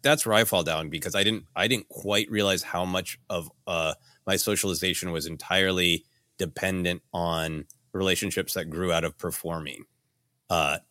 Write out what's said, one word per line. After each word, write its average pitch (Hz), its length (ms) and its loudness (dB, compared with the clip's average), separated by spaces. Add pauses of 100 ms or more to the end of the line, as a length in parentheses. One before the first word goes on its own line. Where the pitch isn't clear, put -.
that's 147 240 4
where 110 100 4
I 113 80 8
fall 95 200 2
down, 80 260 -2
because 82 260 -4
I 101 80 4
didn't, 107 220 0 (100)
I 98 120 2
didn't 117 220 -2
quite 104 400 -2
realize 98 340 2
how 90 220 -2
much 92 340 -4 (100)
of, 85 200 -4 (160)
uh, 82 280 -2 (340)
my 95 80 2
socialization 92 760 0
was 80 140 -2
entirely 90 800 2 (320)
dependent 90 640 -2 (120)
on 80 520 -2 (280)
relationships 95 600 0
that 82 160 -6
grew 87 240 -2
out 82 100 2
of 80 140 -6
performing. 82 680 -8 (640)
Uh, 76 280 2 (140)